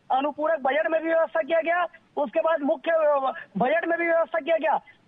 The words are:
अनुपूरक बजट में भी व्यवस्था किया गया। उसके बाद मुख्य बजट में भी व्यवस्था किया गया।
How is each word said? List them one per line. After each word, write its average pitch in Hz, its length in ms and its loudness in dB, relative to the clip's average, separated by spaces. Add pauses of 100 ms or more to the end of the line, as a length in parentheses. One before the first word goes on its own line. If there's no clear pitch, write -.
(100)
अनुपूरक 294 500 -2
बजट 277 300 0
में 320 120 0
भी 330 60 -4
व्यवस्था 330 320 0
किया 320 200 0
गया। 330 260 -2 (300)
उसके 285 240 -2
बाद 320 200 2
मुख्य 294 320 -2 (640)
बजट 294 320 2
में 330 100 0
भी 339 60 -2
व्यवस्था 330 360 0
किया 311 160 0
गया। 302 200 0 (320)